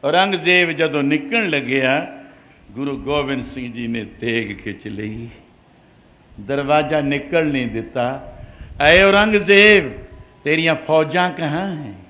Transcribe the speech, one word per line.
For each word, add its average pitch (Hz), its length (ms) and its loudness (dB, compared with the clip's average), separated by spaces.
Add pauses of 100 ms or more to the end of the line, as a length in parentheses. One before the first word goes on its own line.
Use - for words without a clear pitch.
ਔਰੰਗਜ਼ੇਬ 175 640 2
ਜਦੋਂ 151 320 -2
ਨਿਕਲਣ 151 480 -2
ਲੱਗਿਆ, 135 720 -2 (480)
ਗੁਰੂ 135 260 -8
ਗੋਬਿੰਦ 135 480 -4
ਸਿੰਘ 123 280 -12
ਜੀ 117 140 -10
ਨੇ 117 180 -6
ਤੇਗ 113 520 -6
ਖਿੱਚ 101 320 -12
ਲਈ, 107 400 -10 (1120)
ਦਰਵਾਜ਼ਾ 147 600 0
ਨਿਕਲ 143 460 -2
ਨਹੀਂ 139 200 -2
ਦਿੱਤਾ। 120 720 -6 (440)
"ਐ 160 220 6
ਔਰੰਗਜ਼ੇਬ, 196 920 6 (520)
ਤੇਰੀਆਂ 160 300 2
ਫੌਜਾਂ 160 560 0
ਕਹਾਂ 165 460 -6
ਹੈ? 135 160 -12 (180)